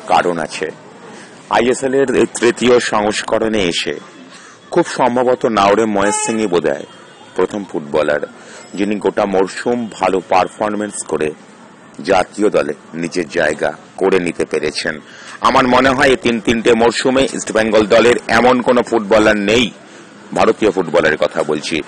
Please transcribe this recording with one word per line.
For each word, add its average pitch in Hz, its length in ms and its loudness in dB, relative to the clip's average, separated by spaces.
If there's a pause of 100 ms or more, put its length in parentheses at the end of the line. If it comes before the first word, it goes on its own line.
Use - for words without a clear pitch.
কারণ 85 320 2
আছে। 78 280 -6 (840)
আইএসএল 123 440 0
এর 135 220 2
এই - 180 2
তৃতীয় 120 400 2 (100)
সংস্করণে 107 800 -2
এসে 80 280 -4 (760)
খুব 175 200 2
সম্ভবত 127 520 0 (100)
নাওরে 101 340 4
মহেশ 104 360 0
সিংই 110 260 -2
বোধহয় 78 380 -2 (480)
প্রথম 98 300 -2
ফুটবলার 73 580 -2 (520)
যিনি 101 220 -2
গোটা 95 300 -2
মরশুম 98 520 -2 (120)
ভালো 95 280 -2 (100)
পারফরম্যান্স 104 760 -2
করে 76 220 -4 (720)
জাতীয় 92 460 0
দলে 76 260 -2 (200)
নিজের 85 340 -6
জায়গা 78 420 -2 (260)
করে 95 240 2
নিতে 80 240 -4
পেরেছেন। 76 500 -6 (460)
আমার 127 260 2
মনে 127 240 4
হয় 135 200 2
এই 123 120 2
তিন 117 180 0
তিনটে 117 340 0
মরশুমে 120 480 2 (100)
ইস্টবেঙ্গল 110 540 0
দলের 113 300 4 (120)
এমন 120 340 4
কোনো 123 200 2
ফুটবলার 107 600 2
নেই, 110 240 2 (680)
ভারতীয় 104 380 2
ফুটবলারের 80 480 0
কথা 76 240 -2
বলছি, 76 340 -4 (120)